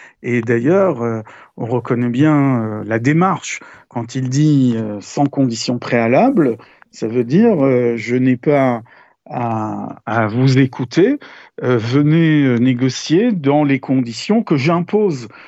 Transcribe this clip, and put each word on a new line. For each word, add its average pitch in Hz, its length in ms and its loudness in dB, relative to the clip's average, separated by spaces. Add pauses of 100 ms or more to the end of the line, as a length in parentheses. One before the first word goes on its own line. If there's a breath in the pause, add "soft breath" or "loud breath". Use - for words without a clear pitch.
(240 loud breath)
Et 120 180 -2
d'ailleurs, 123 600 0
euh, 113 180 -4 (340 loud breath)
on 120 120 -8
reconnaît 120 420 -2
bien, 139 540 2
euh, 107 200 -6
la 107 140 -4
démarche. 156 640 0 (300 loud breath)
Quand 117 260 -8
il 131 120 -4
dit, 135 480 2
euh, « 107 240 -6
sans 143 280 -2
condition 123 500 -2
préalable », 131 800 0 (320 loud breath)
ça - 180 -8
veut 120 180 -2
dire, 175 380 2
euh, « 123 320 2
je 117 200 -4
n'ai 127 220 2
pas 131 440 0 (480 soft breath)
à, 110 800 -6
à 110 180 0
vous 127 320 2
écouter, 160 640 0 (420 loud breath)
euh, 123 160 0
venez, 147 680 2
euh, 127 140 2
négocier 131 760 0
dans 147 300 0
les 135 160 0
conditions 131 640 -2
que 165 160 0
j'impose, 170 680 0 (200 loud breath)